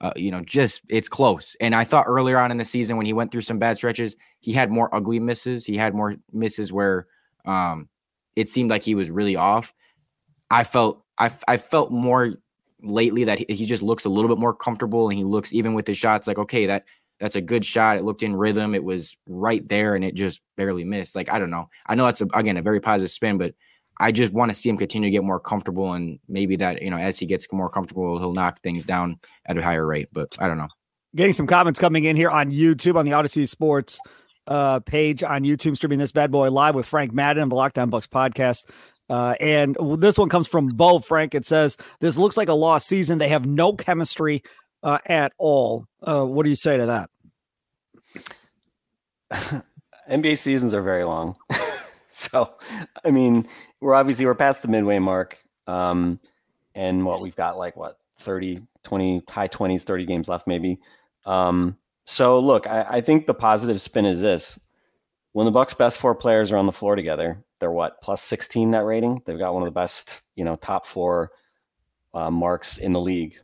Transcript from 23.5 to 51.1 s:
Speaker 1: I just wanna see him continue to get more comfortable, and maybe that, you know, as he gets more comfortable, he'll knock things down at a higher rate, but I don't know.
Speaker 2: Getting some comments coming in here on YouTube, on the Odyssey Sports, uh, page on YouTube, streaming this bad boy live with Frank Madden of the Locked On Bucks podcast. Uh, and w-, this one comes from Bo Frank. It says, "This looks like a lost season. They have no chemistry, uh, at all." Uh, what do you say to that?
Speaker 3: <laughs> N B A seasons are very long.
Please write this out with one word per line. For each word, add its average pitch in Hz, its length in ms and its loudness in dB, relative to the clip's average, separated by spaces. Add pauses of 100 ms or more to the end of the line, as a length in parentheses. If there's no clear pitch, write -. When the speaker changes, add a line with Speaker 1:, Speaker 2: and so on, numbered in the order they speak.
Speaker 1:
I 113 140 2
just 110 220 0
wanna 117 200 2
see - 160 -6
him 104 80 0
continue 104 300 -4
to 98 40 0
get 101 120 2
more 95 160 -2
comfortable, 92 540 -4
and 85 340 -8
maybe 95 300 -2
that, 90 240 -2
you 95 80 -8
know, 87 80 -4
as 92 200 -4
he 92 80 -8
gets 90 280 -4
more 92 160 -2
comfortable, 90 500 -6
he'll 90 140 -4
knock 90 280 -2
things 87 220 -6
down 87 360 -4 (260)
at - 120 -4
a 101 40 -2
higher 82 260 0
rate, 76 240 -4
but 78 260 -8
I 95 120 -2
don't 80 80 -4
know. 78 100 -8 (480)
Speaker 2:
Getting 185 160 2
some 147 160 -2
comments 175 320 4
coming 160 240 2
in 156 140 2
here 165 120 4
on 147 220 0
YouTube, 160 460 4
on 156 80 4
the 143 80 0
Odyssey 147 320 2
Sports, 147 560 0 (460)
uh, 139 340 2
page 151 420 0
on 139 200 0
YouTube, 143 340 0
streaming 143 200 0
this 139 140 -2
bad 147 180 4
boy 135 220 4
live 143 240 4
with 131 100 -2
Frank 143 280 -2
Madden 147 300 2
of 135 60 0
the 123 60 0
Locked 131 240 0
On 120 100 2
Bucks 110 160 -2
podcast. 131 600 0 (440)
Uh, 123 300 0
and 147 360 2
w-, 156 200 -2
this 185 220 4
one 208 100 4
comes 175 200 2
from 151 200 2
Bo 170 320 6
Frank. 156 340 0
It 139 120 -2
says, 156 320 2 (240)
"This 151 160 0
looks 196 180 4
like 208 140 2
a 165 40 4
lost 160 340 4
season. 170 300 2
They 147 120 2
have 147 160 2
no 160 280 2
chemistry, 160 720 -2 (400)
uh, 147 220 0
at 151 320 0
all." 123 500 0 (160)
Uh, 147 220 0
what 135 180 0
do 147 60 2
you 143 80 2
say 147 180 2
to 117 320 0 (2250)
that? - 320 -6 (160)
Speaker 3:
<laughs> - 280 -20
N 143 140 0
B 151 120 2
A - 20 0
seasons 135 380 0
are 101 80 0
very 92 240 0
long. 82 320 -4 (120)